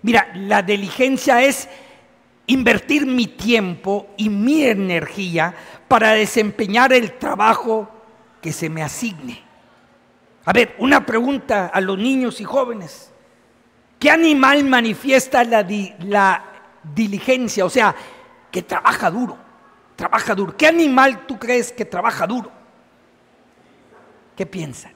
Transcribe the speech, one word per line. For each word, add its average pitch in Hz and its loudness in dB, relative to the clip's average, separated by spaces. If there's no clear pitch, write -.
Mira, 214 2
la 196 0
diligencia 240 0
es 269 0
invertir 262 2
mi 254 0
tiempo 202 -2
y 214 -2
mi 240 0
energía 180 -2
para 220 4
desempeñar 214 0
el 233 2
trabajo 220 -2
que 160 -10
se 160 -6
me 160 -8
asigne. 151 -10
A 180 0
ver, - 2
una 277 2
pregunta 233 -2
a 190 -2
los 190 -2
niños 247 -2
y - -10
jóvenes. 233 -6
¿Qué 294 4
animal 294 4
manifiesta 254 2
la 233 2
di-, 196 -6
la 196 2
diligencia? 214 -2
O 170 -2
sea, 202 2
que 185 -6
trabaja - 0
duro, 233 -6
trabaja 220 -4
duro. 190 -4
¿Qué 302 2
animal 269 2
tú 233 -10
crees 240 -2
que - -8
trabaja 180 -4
duro? 220 -6
¿Qué 190 -6
piensan? 156 -14